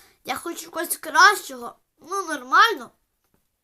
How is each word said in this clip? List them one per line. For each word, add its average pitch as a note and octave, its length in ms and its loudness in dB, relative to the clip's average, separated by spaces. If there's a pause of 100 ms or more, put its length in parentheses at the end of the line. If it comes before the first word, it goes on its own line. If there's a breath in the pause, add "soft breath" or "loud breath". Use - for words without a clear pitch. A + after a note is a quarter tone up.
(260 loud breath)
Я C4+ 100 -6
хочу E4 360 -12
когось E4 260 -6
кращого. D#4 760 2 (220)
Ну, F4+ 280 -8
нормально. D4+ 680 2 (720)